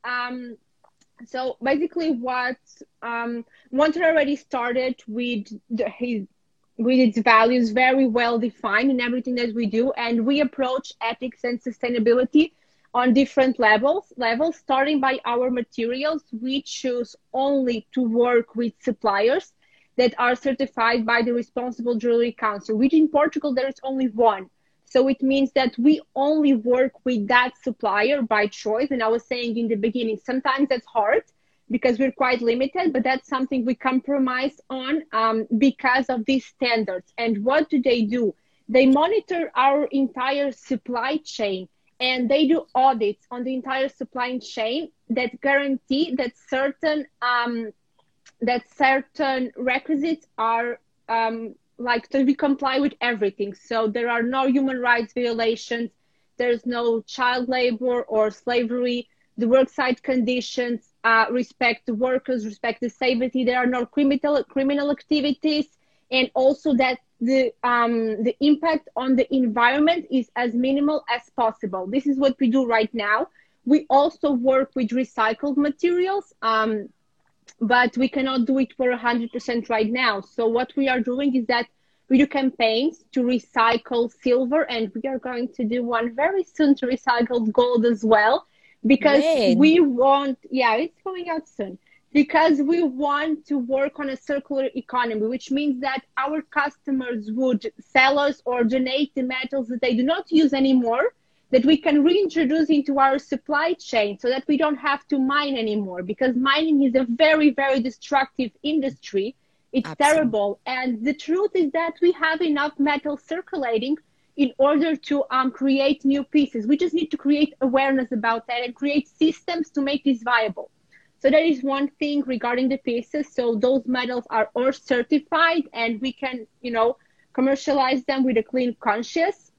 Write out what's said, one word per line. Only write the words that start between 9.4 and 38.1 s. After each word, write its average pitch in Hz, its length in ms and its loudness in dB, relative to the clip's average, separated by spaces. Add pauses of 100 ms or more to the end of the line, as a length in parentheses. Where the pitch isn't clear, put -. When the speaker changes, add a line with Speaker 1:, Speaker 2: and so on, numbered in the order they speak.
Speaker 1:
we 233 140 -2
do. 226 240 0
And 233 340 -2
we 277 160 2
approach 254 580 -4
ethics 233 440 -8
and 240 180 -4
sustainability 247 920 2 (380)
on 247 220 2
different 262 460 2
levels, 240 580 2
levels, 247 380 -2
starting 277 440 0
by 262 240 0
our 247 280 -2
materials. 254 800 -4
We 254 320 -6
choose 247 520 -6 (180)
only 262 600 0
to 262 80 -2
work 240 540 2
with 233 260 -2
suppliers 226 720 0 (440)
that 247 200 2
are 240 180 2
certified 247 680 0
by 233 160 2
the 240 120 0
Responsible 240 640 -4
Jewelry 233 340 2
Council, 214 460 -4
which 269 160 2
in 311 160 6
Portugal 294 440 0
there 262 160 -2
is 269 140 -12
only 262 240 -2
one. 214 420 0 (360)
So 262 220 2
it 269 140 -2
means 269 300 0
that 262 260 0
we 294 240 4 (140)
only 294 400 2
work 247 380 0 (120)
with 220 220 -2
that 247 240 2 (100)
supplier 233 600 0
by 208 240 0
choice. 220 420 -4
And 247 140 -2
I 220 60 0
was 233 160 -2
saying 240 300 -6
in 233 120 -4
the 226 80 0
beginning, 220 500 -4
sometimes 262 440 -2
that's 247 180 -4
hard 226 360 0 (460)
because 240 280 0
we're 262 140 0
quite 254 300 -2
limited, 269 500 -2
but 262 100 -2
that's 262 280 -4
something 262 340 -4
we 247 100 -2
compromise 262 840 -2 (100)
on, 262 340 -6 (100)
um, 220 340 0 (100)
because 262 520 2
of 247 160 -2
these 269 200 0
standards. 220 720 -4
And 226 280 -2
what 302 240 0
do 277 120 0
they 240 200 2
do? 220 340 -2 (320)